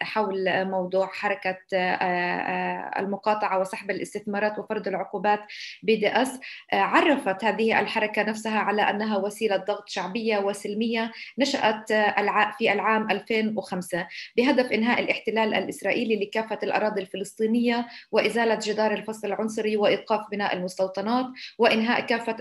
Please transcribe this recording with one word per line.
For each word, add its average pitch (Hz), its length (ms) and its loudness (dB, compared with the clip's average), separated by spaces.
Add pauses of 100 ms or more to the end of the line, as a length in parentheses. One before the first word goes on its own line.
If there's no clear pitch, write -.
حول 190 640 0
موضوع 190 420 0
حركة، 190 500 -4 (160)
آه، 180 640 0
آه، 180 600 -4
المقاطعة 196 600 0
وسحب 196 320 -4
الاستثمارات 208 680 -4
وفرض 202 280 -6
العقوبات 196 520 0 (440)
بي 220 120 4
دي 208 120 0
إس، 262 320 0 (340)
آه، - 20 0
عرفت 202 680 2
هذه 220 360 2
الحركة 214 440 0
نفسها 214 360 -2
على 202 220 0
أنها 208 360 2
وسيلة 202 400 0
ضغط 202 320 -4
شعبية 208 480 -2
وسلمية 214 720 -2 (260)
نشأت، 220 540 2
آه، 214 300 4
الع-، 208 360 2
في 226 160 2
العام 214 380 2
ألفين 214 460 0
وخمسة 180 500 -4 (300)
بهدف 254 340 4
إنهاء 226 320 2
الاحتلال 220 500 0
الإسرائيلي 202 720 0
لكافة 220 380 -4
الأراضي 196 380 0
الفلسطينية 226 880 -2 (240)
وإزالة 220 520 2
جدار 214 300 0
الفصل 208 340 -6
العنصري 214 500 -2
وإيقاف 208 440 2 (100)
بناء 202 240 -2
المستوطنات 190 720 -2 (320)
وإنهاء 220 440 4
كافة 233 400 -2